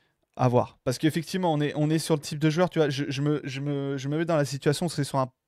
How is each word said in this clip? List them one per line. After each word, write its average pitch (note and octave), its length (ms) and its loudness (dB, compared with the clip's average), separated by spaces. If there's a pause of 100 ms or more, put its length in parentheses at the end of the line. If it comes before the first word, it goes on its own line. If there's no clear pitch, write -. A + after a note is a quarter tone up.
(360)
à B2+ 120 2
voir. A#2+ 360 0
Parce B2+ 140 -2
qu'effectivement, E3 560 0
on D3 80 0
est, D3 140 0
on D3+ 140 2
est D#3+ 100 2
sur D#3+ 160 0
le C#3+ 60 0
type D#3 180 -8
de D#3 100 4
joueur, E3+ 200 2
tu D#3+ 100 -2
vois, D3 100 4
je, C#3+ 200 -2
je C3 120 -2
me, D3 220 0
je C#3 180 -8
me, C#3 360 -4
je C3 120 -8
me D3+ 80 -2
mets E3+ 80 0
dans E3 100 0
la C#3+ 100 4
situation, C#3+ 420 0
on - 20 -2
serait C#3+ 140 -2
sur C#3 160 -2
un C3 120 0 (160)